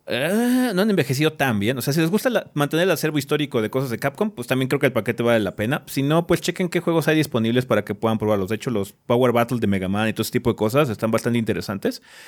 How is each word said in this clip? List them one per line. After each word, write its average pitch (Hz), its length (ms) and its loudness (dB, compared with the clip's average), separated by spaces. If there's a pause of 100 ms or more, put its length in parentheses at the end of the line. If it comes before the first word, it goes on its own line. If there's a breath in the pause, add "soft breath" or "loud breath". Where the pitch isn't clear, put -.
eh, 233 680 0
no 185 80 2
han 220 80 2
envejecido 156 440 2
tan 123 260 0
bien. 120 180 0
O 113 40 -4
sea, 139 100 0
si 165 80 2
les 160 100 2
gusta 214 180 0
la, 220 260 0
mantener 151 300 0
el 190 60 4
acervo 156 280 0
histórico 135 440 0
de 107 80 -2
cosas 131 200 -2
de 139 80 -4
Capcom, 202 340 -2
pues 120 160 -10
también 131 200 0
creo 139 120 0
que 147 60 4
el 117 60 2
paquete 117 300 -2
vale 117 160 4
la 95 160 -2
pena. 113 320 -2
Si - 160 -4
no, 160 240 0
pues 170 140 2
chequen 175 280 -4
qué 170 120 -2
juegos 165 260 0
hay 156 100 4
disponibles 127 500 0
para 104 180 0
que 107 100 -6
puedan 110 240 0
probarlos. 101 300 0
De 107 80 -2
hecho, 123 140 -6
los 101 240 -2
Power 123 360 2
Battle 117 300 2
de 110 80 2
Mega 95 200 0
Man 107 200 0
y 104 40 0
todo 110 100 -4
ese - 100 -4
tipo 120 180 0
de 101 60 -2
cosas 123 320 2
están 110 240 -2
bastante 117 260 0
interesantes. 101 640 -4 (260 loud breath)